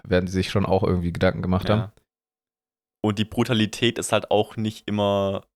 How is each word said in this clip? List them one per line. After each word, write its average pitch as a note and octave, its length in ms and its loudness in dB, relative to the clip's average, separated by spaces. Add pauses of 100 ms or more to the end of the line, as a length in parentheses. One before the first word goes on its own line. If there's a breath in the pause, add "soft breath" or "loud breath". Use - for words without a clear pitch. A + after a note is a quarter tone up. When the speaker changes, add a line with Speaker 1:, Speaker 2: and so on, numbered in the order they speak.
Speaker 1:
werden F2+ 200 2
die F2+ 40 -6
sich F#2 200 0
schon G2 140 2
auch F#2+ 180 2
irgendwie F2 300 0
Gedanken - 280 0
gemacht F#2 280 0
Speaker 2:
Ja. G#2+ 60 4
Speaker 1:
haben. A2 160 -4 (1120)
Speaker 2:
Und G#2 140 0
die G#2+ 80 0
Brutalität A2+ 720 0
ist - 140 -4
halt G#2+ 180 0
auch G#2 280 2
nicht G#2+ 300 -6
immer G2+ 560 0 (120)